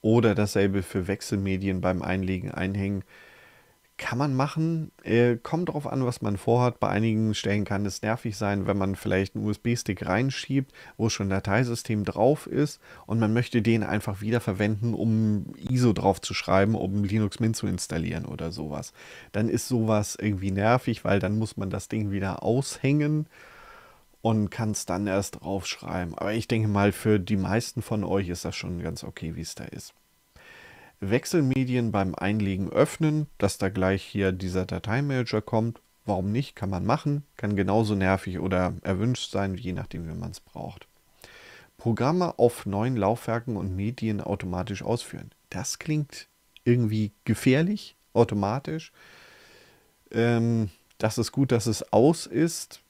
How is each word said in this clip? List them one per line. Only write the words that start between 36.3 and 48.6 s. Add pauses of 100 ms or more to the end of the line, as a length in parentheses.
nicht?
Kann
man
machen. (140)
Kann
genauso
nervig
oder
erwünscht
sein,
je
nachdem,
wie
man's
braucht. (880)
Programme
auf
neuen
Laufwerken
und
Medien
automatisch
ausführen. (200)
Das
klingt (380)
irgendwie (100)
gefährlich, (180)
automatisch. (1200)